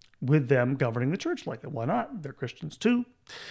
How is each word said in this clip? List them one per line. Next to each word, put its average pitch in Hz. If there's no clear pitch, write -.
with 139
them 127
governing 123
the 185
church 330
like 117
that. -
Why 117
not? 226
They're 135
Christians -
too. 240